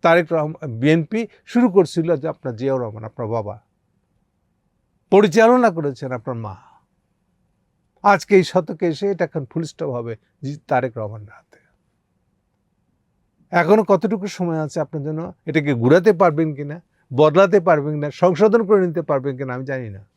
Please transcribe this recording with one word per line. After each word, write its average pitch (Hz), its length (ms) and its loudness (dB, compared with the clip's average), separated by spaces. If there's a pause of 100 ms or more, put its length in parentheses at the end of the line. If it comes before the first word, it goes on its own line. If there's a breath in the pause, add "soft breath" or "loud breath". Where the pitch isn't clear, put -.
তারেক 170 320 4
রহমান, 156 240 -4 (220)
বিএনপি 160 400 2 (300 soft breath)
শুরু 240 240 2
করছিল 165 320 2 (140)
যে 156 120 -8
আপনার 127 260 -10
জিয়াউর 131 240 -2
রহমান, 110 260 -10
আপনার 117 260 -10
বাবা, 104 200 -6 (1600)
পরিচালনা 220 680 6
করেছেন 139 320 -6 (100)
আপনার 120 260 -8
মা। 95 100 -12 (1500)
আজকে 202 360 2
এই 180 120 2
শতকে 180 400 -2
এসে 156 220 -6
এটা 180 160 -2
এখন 147 220 -6
ফুল 165 200 -6
স্টপ 156 260 -8
হবে 117 160 -8 (300)
জি, 139 80 -8 (180)
তারেক 127 300 -2
রহমানের 107 380 -12
হাতে। - 220 -20 (1900)
এখনো 175 300 4 (100)
কতটুকু 185 340 0 (120)
সময় 170 280 -2
আছে 143 200 -8
আপনার 151 220 -10
জন্য? 156 140 -6 (280)
এটাকে 147 220 -2 (100)
ঘুরাতে 170 300 4 (100)
পারবেন 160 360 0
কিনা, 147 200 -12 (340)
বদলাতে 156 560 4
পারবেন 151 280 2
কিনা, 147 140 -6 (120)
সংশোধন 196 460 4
করে 202 200 4
নিতে 165 220 -4
পারবেন 139 280 -2
কিনা, 131 200 -8
আমি 131 140 -10
জানি 127 240 -8
না 95 60 -18 (160)